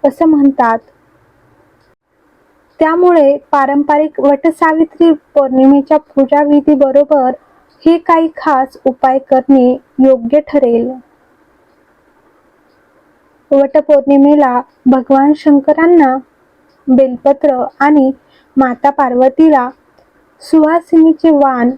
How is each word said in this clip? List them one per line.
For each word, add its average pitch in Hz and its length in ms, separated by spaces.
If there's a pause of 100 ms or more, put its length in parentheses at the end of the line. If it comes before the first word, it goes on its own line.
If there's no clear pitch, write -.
असं 294 220
म्हणतात. 269 520 (2000)
त्यामुळे 320 560 (160)
पारंपरिक 285 680
वटसावित्री 320 920 (240)
पौर्णिमेच्या 269 600 (100)
पूजाविधीबरोबर 285 1200 (520)
हे 330 160
काही 330 380
खास 269 480
उपाय 262 340 (100)
करणे 254 420 (300)
योग्य 262 480
ठरेल. 240 420 (2500)
वटपौर्णिमेला 277 1080 (260)
भगवान 269 500
शंकरांना 302 760 (720)
बेलपत्र 262 760 (180)
आणि 277 300 (460)
माता 262 340
पार्वतीला 262 800 (720)
सुवासिनीचे 320 920
वाण 262 460